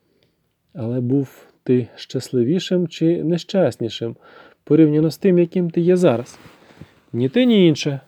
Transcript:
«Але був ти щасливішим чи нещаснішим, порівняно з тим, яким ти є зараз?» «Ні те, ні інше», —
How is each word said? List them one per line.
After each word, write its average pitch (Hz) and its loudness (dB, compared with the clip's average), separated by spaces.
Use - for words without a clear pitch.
«Але 123 -6
був 131 -4
ти 123 0
щасливішим 160 -2
чи 165 -2
нещаснішим, 139 -4
порівняно 156 2
з - -10
тим, 185 2
яким 175 -2
ти 170 -2
є 180 2
зараз?» 151 0
«Ні 123 -2
те, 240 0
ні 208 6
інше», — 143 -2